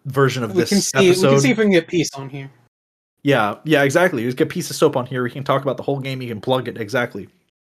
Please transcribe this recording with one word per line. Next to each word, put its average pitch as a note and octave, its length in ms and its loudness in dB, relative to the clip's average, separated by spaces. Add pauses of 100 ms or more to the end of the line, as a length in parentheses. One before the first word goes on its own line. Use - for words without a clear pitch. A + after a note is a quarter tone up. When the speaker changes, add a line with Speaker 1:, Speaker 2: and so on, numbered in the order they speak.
Speaker 1:
version B2+ 380 0
of G#2+ 100 -4
Speaker 2:
We F3+ 80 2
Speaker 1:
this D3+ 80 -2
Speaker 2:
can G3+ 120 2
see, F#3+ 280 4
Speaker 1:
episode. F3 180 4
Speaker 2:
we C3+ 60 6
can C#3 80 6
see C#3+ 100 4
if G#3+ 60 0
we A3 60 2
can G#3 80 4
get E3 160 4
Peace D#3+ 260 -2
on C#3 160 -12
here. C3+ 220 -14 (720)
Speaker 1:
Yeah, A2+ 400 2
yeah, D3 180 2
exactly. C#3+ 440 2
Just B2 120 -4
get D3 120 0
Peace E3 200 -8
of C#3 60 -10
Soap D3 200 2
on B2 120 -4
here. B2+ 160 -6
We B2 80 -6
can C3+ 120 -12
talk C#3 200 0
about C3 140 -2
the - 60 -10
whole C#3 160 -4
game. C3 220 -8
You B2 60 -10
can A2 120 -10
plug B2+ 280 -2
it, A2 100 -10
exactly. A#2 520 -6 (440)